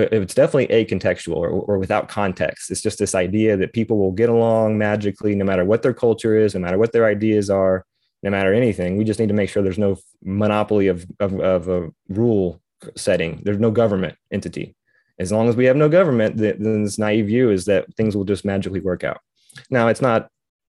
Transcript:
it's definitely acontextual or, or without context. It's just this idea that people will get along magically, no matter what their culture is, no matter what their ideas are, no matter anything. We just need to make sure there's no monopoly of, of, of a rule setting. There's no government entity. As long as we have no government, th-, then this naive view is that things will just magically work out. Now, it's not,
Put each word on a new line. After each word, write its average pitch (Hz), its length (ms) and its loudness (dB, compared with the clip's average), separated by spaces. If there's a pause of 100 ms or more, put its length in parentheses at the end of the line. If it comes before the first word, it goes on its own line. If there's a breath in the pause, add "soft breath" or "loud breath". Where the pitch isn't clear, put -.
(160)
it's 98 180 -2
definitely 143 340 2
acontextual 95 680 0
or, 85 140 -2
or 95 280 -2
without 95 300 -2
context. - 640 -4
It's 92 100 -6
just - 180 -4
this 101 160 -2
idea 101 420 2
that 92 160 -2
people 110 240 0
will 95 160 2
get 113 160 2
along 113 480 2
magically, 104 580 -2
no 98 80 0
matter 95 220 0
what 110 160 2
their 123 120 2
culture 113 440 0
is, 107 160 4
no 92 80 -4
matter 90 160 0
what 113 160 2
their 117 120 4
ideas 104 440 2
are, 95 360 0 (380)
no 98 60 -2
matter 98 240 -2
anything. 95 420 0
We 107 80 0
just 107 160 -2
need 110 80 0
to 104 80 0
make 101 140 0
sure 104 120 -2
there's 95 160 -2
no 98 200 0 (260)
monopoly 104 640 0
of, 87 180 -2 (140)
of, 98 200 -2
of 92 280 0
a 90 220 -4 (180)
rule 98 540 0 (340)
setting. 82 480 -2
There's 101 160 -2
no 113 120 2
government 101 460 0 (140)
entity. - 420 -8 (460)
As 92 140 -4
long 113 160 2
as 113 80 0
we 127 80 4
have 131 100 6
no 151 140 4
government, 139 480 2
th-, 107 220 0
then 107 240 0
this 101 140 -4
naive 107 300 0
view 117 240 2
is 92 140 0
that 98 300 0
things 110 200 0
will 101 80 -2
just 98 220 -2
magically 98 340 -4
work 87 240 -4
out. - 160 -6 (500 loud breath)
Now, 117 180 2
it's 110 140 0
not, 113 260 2 (440)